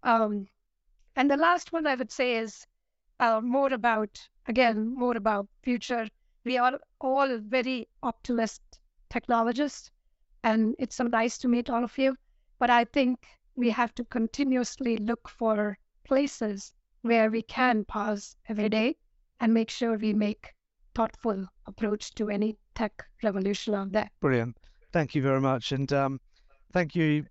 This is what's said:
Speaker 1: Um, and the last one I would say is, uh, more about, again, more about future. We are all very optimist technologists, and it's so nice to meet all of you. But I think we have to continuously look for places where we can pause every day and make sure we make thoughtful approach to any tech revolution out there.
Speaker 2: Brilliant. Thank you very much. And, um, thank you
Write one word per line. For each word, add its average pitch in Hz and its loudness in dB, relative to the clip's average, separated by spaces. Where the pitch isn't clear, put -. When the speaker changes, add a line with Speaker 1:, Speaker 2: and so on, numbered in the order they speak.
Speaker 1:
Um, 214 2
and 269 2
the 277 4
last 339 2
one 330 0
I 269 2
would 240 -6
say 247 0
is, 226 -8
uh, 226 4
more 262 2
about, 220 -2
again, 226 2
more 247 0
about 202 -2
future. 233 -4
We 247 0
are 254 2
all 262 2
very 240 -2
optimist 226 -2
technologists, 240 -2
and 220 2
it's - -6
so 254 -2
nice 233 0
to 254 -2
meet 240 0
all 240 -2
of 233 -8
you. 269 2
But 240 2
I 240 6
think 254 0
we 240 2
have 233 0
to 240 -6
continuously 247 -2
look 220 -4
for 208 -2
places 233 -2
where 226 4
we 220 -2
can 247 0
pause 208 -6
every 214 -2
day 220 0
and 226 4
make 226 2
sure 233 -2
we 214 -2
make 214 -2
thoughtful 214 -2
approach 208 -4
to 214 -4
any 214 -2
tech - -6
revolution 202 -2
out 196 -4
there. 208 -2
Speaker 2:
Brilliant. 120 0
Thank 156 0
you 147 2
very 135 2
much. 131 0
And, 135 -2
um, 135 0
thank 175 0
you 151 2